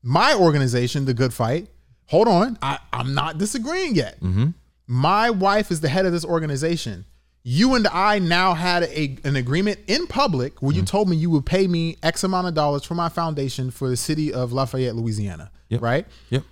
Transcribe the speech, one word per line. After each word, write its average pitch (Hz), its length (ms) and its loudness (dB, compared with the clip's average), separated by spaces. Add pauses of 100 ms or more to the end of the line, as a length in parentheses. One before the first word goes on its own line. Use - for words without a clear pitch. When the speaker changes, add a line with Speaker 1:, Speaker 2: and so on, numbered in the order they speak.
Speaker 1:
My 175 320 4
organization, 139 720 4
The 131 80 0
Good 123 200 0
Fight. 139 340 -2 (380)
Hold 196 240 4
on. 214 320 2
I, 139 180 -4 (140)
I'm 127 200 -4
not 156 240 -2
disagreeing 269 580 -4
yet. 120 260 -2
Speaker 2:
Mm-hmm. 101 280 0 (380)
Speaker 1:
My 170 420 2
wife 196 420 0
is 165 100 -2
the 156 80 -2
head 185 160 2
of 180 60 2
this 175 140 -2
organization. 151 800 -4 (400)
You 190 300 2
and 220 120 2
I 202 320 2
now 180 340 2
had 175 300 0
a, 147 400 -4
an 139 140 0
agreement 160 500 0
in 302 200 0
public 156 540 -2
where 139 120 0
you 95 80 2
Speaker 2:
Mm-hmm. 95 40 2
Speaker 1:
told 196 240 0
me 170 60 2
you 160 140 0
would 151 160 2
pay 196 220 2
me 165 360 -2
X 165 220 -2
amount 185 220 0
of 175 60 -4
dollars 147 300 0
for - 120 -8
my 170 140 -2
foundation 139 640 -4
for 131 180 -4
the 123 80 0
city 151 360 -2
of 123 200 -4
Lafayette, 127 420 -2
Louisiana, 104 540 -4 (200)
Speaker 2:
Yep. 110 120 -2
Speaker 1:
right? 127 240 0 (240)
Speaker 2:
Yep. 131 220 -2